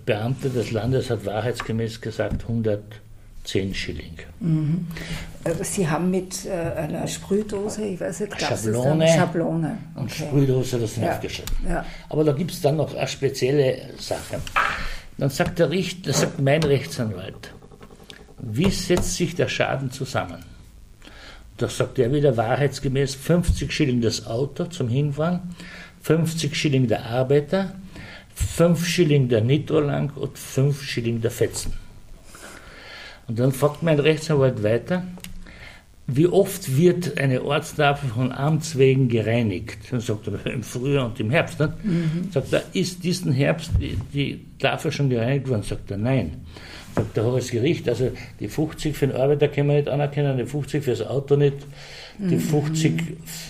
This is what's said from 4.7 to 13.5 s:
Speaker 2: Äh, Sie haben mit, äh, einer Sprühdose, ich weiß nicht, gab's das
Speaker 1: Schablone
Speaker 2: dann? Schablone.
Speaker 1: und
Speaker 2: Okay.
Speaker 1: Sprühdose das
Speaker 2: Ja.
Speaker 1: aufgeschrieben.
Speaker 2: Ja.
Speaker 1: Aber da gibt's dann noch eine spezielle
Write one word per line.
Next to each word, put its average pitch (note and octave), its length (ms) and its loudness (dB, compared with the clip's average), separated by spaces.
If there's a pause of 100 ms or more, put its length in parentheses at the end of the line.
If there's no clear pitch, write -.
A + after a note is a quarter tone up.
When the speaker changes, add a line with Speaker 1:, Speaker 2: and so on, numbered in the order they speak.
Speaker 2:
Äh, - 180 -2
Sie F#3 260 0
haben E3 220 2
mit, F#3 360 -2
äh, - 40 -6
einer E3 560 -4
Sprühdose, G#3 800 -2
ich F#3 160 -4
weiß F3+ 200 -4
nicht, - 180 -6
gab's D3+ 100 -2
das G#2 140 -2
Speaker 1:
Schablone B2+ 440 4
Speaker 2:
dann? E3 120 8
Schablone. E3 600 0 (160)
Speaker 1:
und A2+ 160 -4
Speaker 2:
Okay. D#3 160 -6
Speaker 1:
Sprühdose B2+ 520 2
das A2+ 180 -2
Speaker 2:
Ja. A2+ 160 0
Speaker 1:
aufgeschrieben. - 420 -4 (140)
Speaker 2:
Ja. - 160 0 (240)
Speaker 1:
Aber D3+ 160 2
da D3+ 80 6
gibt's D3+ 280 -2
dann C#3+ 160 4
noch - 180 0
eine - 140 -2
spezielle C3+ 880 2